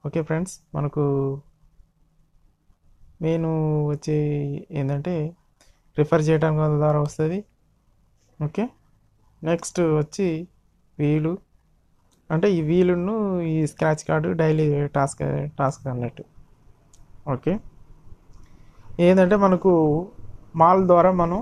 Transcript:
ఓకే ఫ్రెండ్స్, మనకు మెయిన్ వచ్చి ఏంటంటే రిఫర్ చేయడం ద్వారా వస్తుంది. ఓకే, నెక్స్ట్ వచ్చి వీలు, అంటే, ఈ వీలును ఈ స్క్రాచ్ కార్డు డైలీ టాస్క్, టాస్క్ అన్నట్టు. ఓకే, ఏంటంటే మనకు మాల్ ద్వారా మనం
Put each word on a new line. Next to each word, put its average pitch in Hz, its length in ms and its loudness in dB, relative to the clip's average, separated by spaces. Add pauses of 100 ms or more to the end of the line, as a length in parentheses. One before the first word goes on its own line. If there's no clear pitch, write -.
ఓకే 160 220 -4
ఫ్రెండ్స్, 165 260 -4 (220)
మనకు 147 260 -2 (2250)
మెయిన్ 165 220 0 (440)
వచ్చి 151 260 -2 (640)
ఏంటంటే 143 340 -4 (880)
రిఫర్ 151 280 2
చేయడం 156 300 2 (240)
ద్వారా 151 240 2
వస్తుంది. 160 340 -4 (1080)
ఓకే, 196 160 -4 (880)
నెక్స్ట్ 170 300 -4 (220)
వచ్చి 180 260 -4 (760)
వీలు, 151 300 0 (1000)
అంటే, 170 140 2 (100)
ఈ - 20 0 (100)
వీలును 180 460 2 (380)
ఈ - 20 0 (160)
స్క్రాచ్ 156 380 -2
కార్డు 160 200 0 (120)
డైలీ 156 260 2 (280)
టాస్క్, 143 280 -2 (360)
టాస్క్ 135 240 -2 (100)
అన్నట్టు. 120 300 -8 (1080)
ఓకే, 151 200 -4 (1500)
ఏంటంటే 185 300 6 (100)
మనకు 185 260 4 (880)
మాల్ 185 300 6
ద్వారా 175 200 6 (120)
మనం 175 180 -2